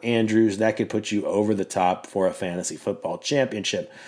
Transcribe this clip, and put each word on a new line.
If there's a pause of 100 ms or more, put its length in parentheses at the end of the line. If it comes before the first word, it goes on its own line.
Andrews.
That
could
put
you
over
the
top
for
a
fantasy
football
championship. (160)